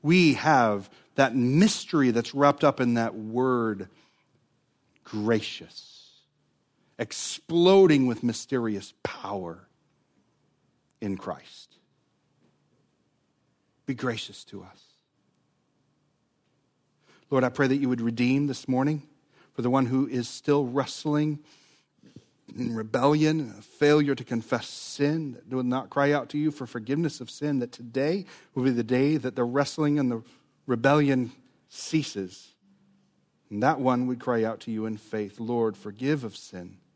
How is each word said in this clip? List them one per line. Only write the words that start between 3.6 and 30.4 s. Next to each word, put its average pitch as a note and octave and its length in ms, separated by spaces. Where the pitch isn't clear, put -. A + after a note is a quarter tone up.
gracious, - 1040
exploding E3 1080
with A2+ 160
mysterious A2+ 680
power F#2 640
in G2 160
Christ. - 600
Be C#3 80
gracious A#2 520
to F#2+ 180
us. - 180
Lord, C3 140
I B2+ 40
pray C3 200
that C3 80
you C#3 120
would B2 120
redeem B2 480
this - 180
morning C#3 400
for - 80
the A#2+ 80
one C3 160
who C3 220
is B2 200
still C#3+ 380
wrestling D3 720
in A#2+ 160
rebellion, C#3 840
a G2+ 60
failure D3 520
to B2+ 100
confess A#2 420
sin, D3 680
that - 200
will C3 80
not B2+ 280
cry C#3+ 200
out C#3+ 200
to D3 80
you D3+ 120
for C#3 160
forgiveness C3+ 540
of A#2+ 100
sin, D3 300
that A#2+ 100
today C3+ 560
will B2+ 100
be C3+ 60
the A#2 120
day C3 340
that B2+ 200
the B2 80
wrestling C#3+ 560
and B2+ 100
the A2+ 120